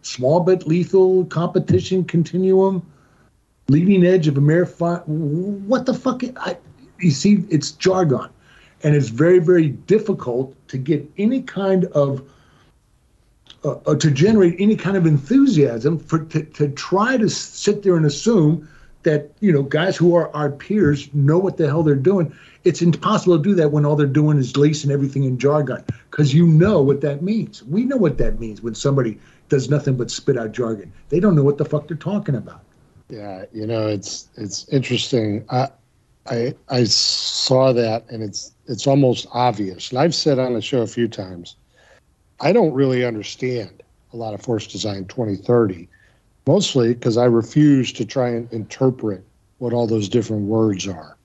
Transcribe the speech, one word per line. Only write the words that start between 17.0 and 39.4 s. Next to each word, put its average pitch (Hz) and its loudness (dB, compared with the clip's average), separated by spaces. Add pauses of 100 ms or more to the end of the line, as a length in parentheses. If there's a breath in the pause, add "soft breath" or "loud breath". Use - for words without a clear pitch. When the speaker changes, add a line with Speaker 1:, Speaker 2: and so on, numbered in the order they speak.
Speaker 1:
to 220 2
s-, 160 -2
sit - -4
there 185 4
and 156 2
assume 156 2 (360 loud breath)
that, 147 0 (100)
you 202 4
know, 139 2
guys 156 -2
who 170 4
are 160 0
our 147 -2
peers 143 -2
know 147 4
what 190 -2
the 156 0
hell 156 0
they're 147 4
doing. 170 0 (300 loud breath)
It's - 2
impossible 175 2
to 151 0
do 202 2
that 156 2
when 147 2
all 151 2
they're 147 2
doing 151 2
is 127 -2
lacing 143 2
everything 139 -2
in 127 -2
jargon, 139 0 (280 loud breath)
'cause 139 0
you 170 6
know 165 6
what 135 2
that 143 -4
means. 202 -6
We 180 -2
know 269 -2
what 160 0
that 110 0
means 107 -10
when 110 -8
somebody 131 -2 (300 soft breath)
does 135 0
nothing 143 0
but 120 -6
spit - -4
out 110 -8
jargon. 110 -6 (180 soft breath)
They 160 0
don't 196 4
know 143 4
what 143 2
the 156 -2
fuck 147 -4
they're 165 -8
talking 180 -4
about. - -12 (480)
Speaker 2:
Yeah, 101 -14 (100)
you 107 -10
know, 110 -2
it's, - -8
it's 107 -12
interesting. 113 -2
I, 127 -2 (580)
I, 123 -4 (140)
I 123 2
saw - 0
that, 117 -2
and 110 -10
it's, - -12 (140)
it's 127 -6
almost 135 2
obvious. 107 -4